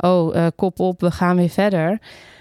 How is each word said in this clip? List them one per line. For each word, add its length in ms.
"Oh, 360
eh, 100
kop 240
op, 200
we 100
gaan 260
weer 120
verder." 500